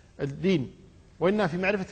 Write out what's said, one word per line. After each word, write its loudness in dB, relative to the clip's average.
الدين، 0
وإنما 2
في -4
معرفة 0